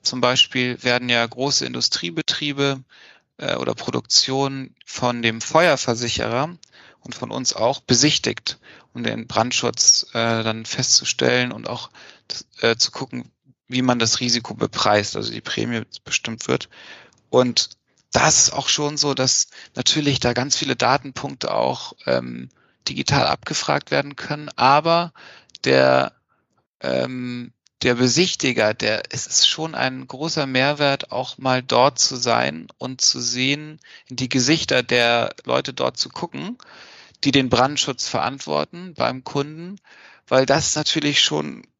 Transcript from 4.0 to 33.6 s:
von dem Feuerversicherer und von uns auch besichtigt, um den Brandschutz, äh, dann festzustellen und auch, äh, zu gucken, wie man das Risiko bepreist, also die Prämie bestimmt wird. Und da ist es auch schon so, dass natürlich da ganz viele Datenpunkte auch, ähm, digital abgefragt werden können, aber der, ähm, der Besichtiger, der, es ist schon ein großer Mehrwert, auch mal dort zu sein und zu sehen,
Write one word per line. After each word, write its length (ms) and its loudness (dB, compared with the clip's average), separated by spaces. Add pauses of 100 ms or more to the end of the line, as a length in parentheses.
von 380 -2
dem 180 0
Feuerversicherer 1160 0 (500)
und 80 -14
von 160 -8
uns 240 -4
auch 260 0
besichtigt, 800 0 (340)
um 100 -10
den 240 -4
Brandschutz, 840 2
äh, 300 0
dann 240 -4
festzustellen 840 2
und 160 -10
auch, 220 -8 (720)
äh, 160 4
zu 140 0
gucken, 400 -10 (380)
wie 140 0
man 160 4
das 220 2
Risiko 340 -4
bepreist, 640 0
also 160 -4
die 80 -10
Prämie 420 -4 (220)
bestimmt 440 -6
wird. 200 -2 (640)
Und 400 2 (420)
da 160 4
ist 120 4
es 120 4
auch 160 -4
schon 280 0
so, 180 0
dass 340 0 (260)
natürlich 460 2
da 120 2
ganz 240 0
viele 200 -2
Datenpunkte 800 -2
auch, 400 -2 (120)
ähm, 420 -4 (400)
digital 380 0
abgefragt 640 -2
werden 260 -2
können, 400 -10
aber 560 2 (520)
der, 480 4 (680)
ähm, 720 -4 (300)
der 140 4
Besichtiger, 800 2
der, 360 -2
es 160 -8
ist 220 2
schon 260 -4
ein 320 -4
großer 400 -4
Mehrwert, 680 0
auch 260 -6
mal 240 0
dort 360 4
zu 180 2
sein 520 0 (100)
und 220 -8
zu 200 2
sehen, 600 -4 (260)